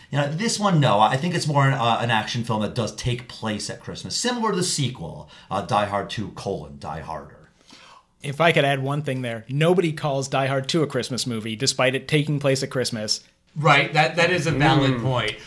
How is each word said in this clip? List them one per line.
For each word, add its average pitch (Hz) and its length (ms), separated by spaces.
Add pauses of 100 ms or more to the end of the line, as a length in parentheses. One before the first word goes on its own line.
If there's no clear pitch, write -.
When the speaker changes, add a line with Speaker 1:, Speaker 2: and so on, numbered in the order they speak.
Speaker 1:
you 139 80
know, 143 140
this 202 280
one, 196 200
no. 107 200
I 131 160
think 165 200
it's 156 120
more 139 200
an, 135 80
uh, 117 260
an 120 80
action 113 340
film 107 200
that 101 100
does 107 220
take - 320
place 107 420
at - 100
Christmas, 90 360
similar 233 340
to 185 80
the 175 60
sequel, 82 640 (220)
uh, 98 100
Die 104 240
Hard 98 240
Two, 98 200
colon, 73 500
Die 78 220
Harder. 73 500 (720)
Speaker 2:
If 143 180
I 170 100
could 151 140
add 139 160
one 143 220
thing 131 180
there, 117 260
nobody 165 460
calls 139 340
Die 135 200
Hard 135 200
Two 165 140
a 135 60
Christmas 120 400
movie, 113 280
despite 127 380
it 131 140
taking 151 320
place 135 240
at - 80
Christmas. 113 480 (360)
Speaker 3:
Right, 143 380
that, 160 220
that 170 160
is 160 160
a 156 40
valid 135 420
Speaker 4:
Mm. 120 100
Speaker 3:
point. 117 320 (120)